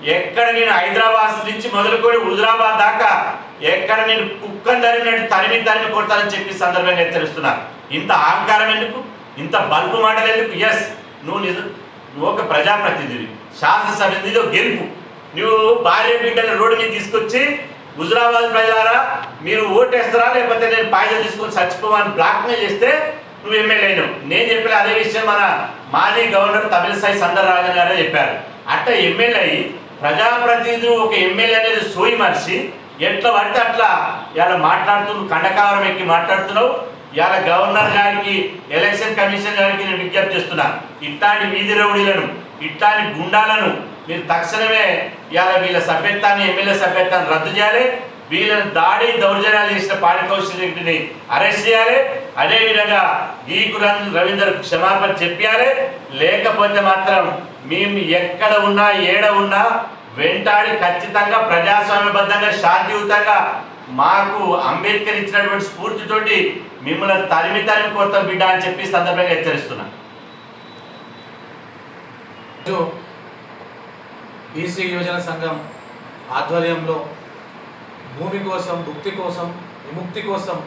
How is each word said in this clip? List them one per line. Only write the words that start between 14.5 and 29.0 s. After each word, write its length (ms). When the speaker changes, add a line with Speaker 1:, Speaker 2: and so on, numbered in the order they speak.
Speaker 1:
నువ్వు 440
భార్య 340
బిడ్డల 400
రోడ్డు 180
మీద 160
తీసుకొచ్చి, 680
"హుజురాబాద్ 540
ప్రజలారా, 680
మీరు 240
ఓటేస్తారా, 680
లేకపోతే 360
నేను 200
పాయిజన్ 340
తీసుకొని 280
చచ్చిపోవని" 580
బ్లాక్మెయిల్ 540
చేస్తే, 540
నువ్వు 160
ఎమ్మెల్యే 280
అయినావు. 400
నేను 160
చెప్పిన 300
అదే 200
విషయం 320
మన 440
మాజీ 340
గవర్నర్ 440
తమిళసై 480
సౌందరరాజన్ 580
గారే 220
చెప్పారు. 320
అట్ట 200
ఎమ్మెల్యే 520